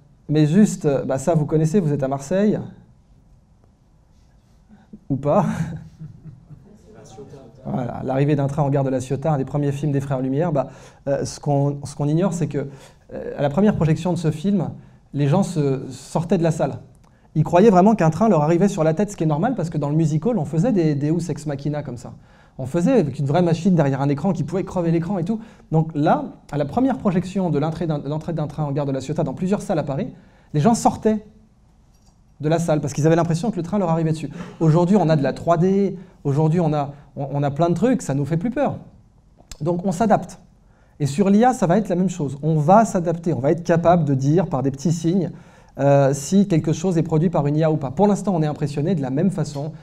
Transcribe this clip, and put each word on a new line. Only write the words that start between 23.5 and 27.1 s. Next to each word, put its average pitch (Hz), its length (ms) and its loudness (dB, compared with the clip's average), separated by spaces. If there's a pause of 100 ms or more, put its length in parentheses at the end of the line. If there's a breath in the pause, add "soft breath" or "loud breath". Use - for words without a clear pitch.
derrière 139 260 2
un 139 100 0
écran 143 220 -2
qui 156 120 -2
pouvait 196 200 -6
crever 170 280 -2
l'écran 170 260 -2
et 165 60 -4
tout. 214 160 -4 (320 loud breath)
Donc 160 240 0
là, 202 300 2 (260)
à 143 60 -6
la 143 80 -2
première 240 340 -2
projection 185 500 -2